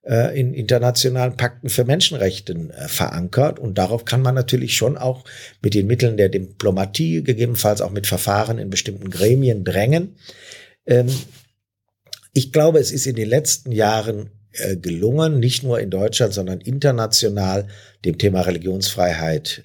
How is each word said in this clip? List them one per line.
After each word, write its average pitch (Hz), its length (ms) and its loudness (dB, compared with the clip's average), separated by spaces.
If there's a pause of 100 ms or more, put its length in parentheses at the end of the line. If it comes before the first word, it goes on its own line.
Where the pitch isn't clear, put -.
äh, 127 360 0
in 127 140 0
internationalen 123 840 0
Pakten - 320 -4
für 120 160 2
Menschenrechten, 98 840 0
äh, - 160 -14
verankert. 90 720 0
Und 104 180 -6
darauf 107 280 -2
kann 127 160 0
man 127 140 2
natürlich 127 400 -2
schon 120 220 0
auch 127 260 -4 (380)
mit 107 120 0
den 101 140 2
Mitteln 117 300 2
der 98 120 6
Diplomatie, 101 960 -2
gegebenenfalls 113 580 0
auch 92 100 -4
mit 101 160 -4
Verfahren 107 500 0
in 101 120 -8
bestimmten 98 400 -6
Gremien 107 540 2
drängen. 117 520 0 (680)
Ähm, 123 220 4 (1300)
ich 131 180 0
glaube, 156 280 6
es - 120 0
ist 135 160 -4
in 123 80 -4
den 110 140 -4
letzten 131 420 0
Jahren, 107 600 0 (220)
äh, 98 220 -4
gelungen, 113 640 0
nicht 123 220 0
nur 120 180 -2
in 104 120 -4
Deutschland, 104 420 0
sondern 92 260 -4
international 107 1080 0 (360)
dem 87 140 0
Thema 92 240 2
Religionsfreiheit 87 1200 -2